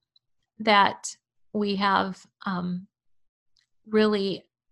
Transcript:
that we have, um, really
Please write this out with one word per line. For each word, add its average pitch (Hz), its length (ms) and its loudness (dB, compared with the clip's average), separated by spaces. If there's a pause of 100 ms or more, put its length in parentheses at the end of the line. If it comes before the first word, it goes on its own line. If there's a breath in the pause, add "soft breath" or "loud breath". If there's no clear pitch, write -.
(580)
that 208 580 2 (380)
we 208 220 -2
have, 190 460 0 (220)
um, 180 420 -6 (1000)
really 214 580 0 (280)